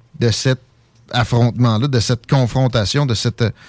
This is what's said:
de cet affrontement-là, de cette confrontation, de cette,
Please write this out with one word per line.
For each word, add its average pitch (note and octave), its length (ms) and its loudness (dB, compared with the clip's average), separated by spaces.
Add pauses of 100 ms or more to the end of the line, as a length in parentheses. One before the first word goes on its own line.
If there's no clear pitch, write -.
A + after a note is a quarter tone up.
(180)
de A#2 120 2
cet C3 300 -2 (500)
affrontement-là, A#2+ 760 0
de C3 120 0
cette - 260 -4
confrontation, C3 800 0
de B2+ 80 0
cette, A#2 320 -2 (240)